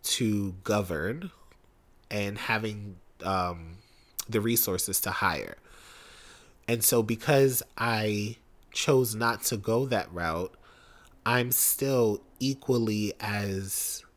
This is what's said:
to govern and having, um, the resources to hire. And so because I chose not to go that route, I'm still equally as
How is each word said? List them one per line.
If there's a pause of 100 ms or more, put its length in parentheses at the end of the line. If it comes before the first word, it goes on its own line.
to
govern (760)
and
having, (280)
um, (500)
the
resources
to
hire. (1120)
And
so
because (140)
I (360)
chose
not
to
go
that
route, (720)
I'm
still (180)
equally
as (120)